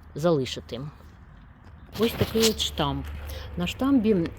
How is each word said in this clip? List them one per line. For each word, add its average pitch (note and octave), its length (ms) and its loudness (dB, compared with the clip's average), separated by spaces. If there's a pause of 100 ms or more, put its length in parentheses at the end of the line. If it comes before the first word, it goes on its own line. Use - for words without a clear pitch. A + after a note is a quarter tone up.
(160)
залишити. C#3+ 680 0 (1160)
Ось A#3 120 4
такий - 300 0
от A3 180 4
штамп. C#3 460 -2 (520)
На F3 100 -2
штамбі A#3+ 480 4 (240)